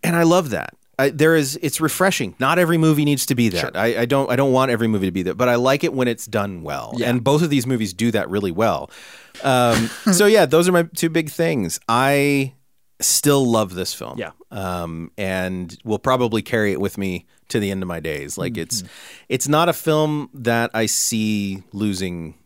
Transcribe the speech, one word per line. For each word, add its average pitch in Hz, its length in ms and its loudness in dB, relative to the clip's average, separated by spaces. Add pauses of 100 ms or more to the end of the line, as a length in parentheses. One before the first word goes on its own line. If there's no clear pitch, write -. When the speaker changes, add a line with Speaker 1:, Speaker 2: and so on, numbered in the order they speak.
Speaker 1:
And 170 140 0
I 170 60 4
love 165 260 4
that. 85 240 -6 (260)
I, 135 100 4
there 156 280 4
is, 143 260 -2
it's 143 160 -2
refreshing. 156 580 2
Not 147 220 2
every 170 180 4
movie 156 280 4
needs 143 220 0
to 147 60 2
be 120 160 4
that. 87 100 -2
Speaker 2:
Sure. 71 140 -4
Speaker 1:
I, 110 280 0
I 120 40 2
don't, 139 240 0
I 123 60 0
don't 135 160 2
want 127 200 2
every 113 180 0
movie 98 180 0
to 92 40 0
be 90 120 -2
that, 90 140 -4
but 123 100 2
I 123 80 4
like 127 300 2
it - 80 -2
when 127 160 0
it's - 180 -8
done 101 360 -4
well. 120 340 -8
Speaker 2:
Yeah. 123 120 -2
Speaker 1:
And 120 140 0
both 143 180 4
of 170 80 0
these 139 160 2
movies 110 280 -2
do 110 180 0
that 104 180 0
really 98 220 -2
well. 92 400 0 (500)
Um, 120 480 2 (100)
Speaker 2:
<laughs> - 120 0
Speaker 1:
so 190 140 4
yeah, 208 200 6
those 160 220 4
are 185 60 2
my 170 100 4 (120)
two 165 140 0
big 160 220 -2
things. 143 560 -2
I 139 640 2 (460)
still 139 500 2
love 110 240 0
this 90 200 -6
film. - 260 -12
Speaker 2:
Yeah. 85 120 -10 (200)
Speaker 1:
Um, 87 680 -8
and 92 680 -6
will 107 160 -4
probably 123 420 0
carry 107 300 0
it 78 100 -4
with 98 160 -4
me 92 280 -6 (240)
to 120 100 -2
the 98 120 -2
end 95 100 -6
of 92 60 -8
my 87 120 -6
days. 73 380 -8
Like, 87 200 -6
it's, 82 240 -6
Speaker 2:
Mm-hmm. 92 60 -16 (420)
Speaker 1:
it's 127 180 -4
not 156 220 2
a 160 40 0
film 151 600 -2
that 117 400 0
I 113 120 0
see 104 800 -2 (100)
losing 92 640 -4 (100)